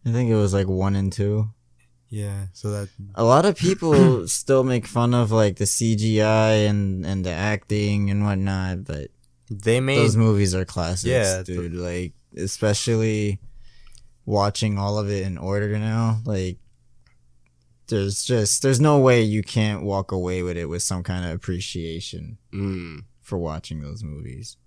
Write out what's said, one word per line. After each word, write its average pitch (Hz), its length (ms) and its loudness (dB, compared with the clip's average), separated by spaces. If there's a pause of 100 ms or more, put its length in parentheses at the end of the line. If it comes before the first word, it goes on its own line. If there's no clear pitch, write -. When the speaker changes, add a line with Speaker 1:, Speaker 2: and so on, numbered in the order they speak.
Speaker 1:
I 117 60 0
think 120 180 2
it 113 40 6
was, 101 200 2
like, 98 120 2
one 95 300 0
and 98 160 0
two. 107 380 0 (580)
Speaker 2:
Yeah, 101 460 -8
so 104 180 -8
that 101 160 -6 (260)
Speaker 1:
A 107 80 -2
lot 131 220 6
of 196 120 2
people 160 720 4
Speaker 2:
<clears throat> - 0 -
Speaker 1:
still 131 360 2
make 123 220 0
fun 120 280 2
of, 120 160 2
like, 107 260 4
the 101 100 -2
C 113 280 0
G 107 280 2
I 110 300 4
and, 101 520 2
and 95 200 -2
the 90 80 -4
acting 104 800 -2
and 101 140 0
whatnot, 95 600 -2
but 73 240 -8 (420)
Speaker 2:
They 110 300 0
made 135 180 2
Speaker 1:
those 110 180 4
movies 101 380 4
are 92 100 -2
classics, 90 460 -4
Speaker 2:
Yeah, 98 320 2
the - 20 -12
Speaker 1:
dude. 87 300 -8
Like, 87 400 -6 (220)
especially 107 1040 -2 (880)
watching 104 520 0
all 101 200 0
of 101 120 -2
it 98 140 -2
in 92 140 -6
order 104 400 -2
now, 110 460 0
like, 92 340 -4 (1300)
there's 101 360 -2
just, 110 380 0
there's 135 180 2
no 147 180 6
way 127 240 6
you 107 200 0
can't 104 400 -2
walk 98 300 -4
away 90 320 -2
with 87 120 -4
it 85 100 -6
with 85 160 -6
some 90 200 -4
kind 90 220 -4
of 85 80 -6
appreciation 87 1080 -8 (160)
Speaker 3:
Mm. 92 460 -8 (200)
Speaker 1:
for - 180 -8
watching 78 440 -8
those 76 220 -12
movies. 73 520 -14 (100)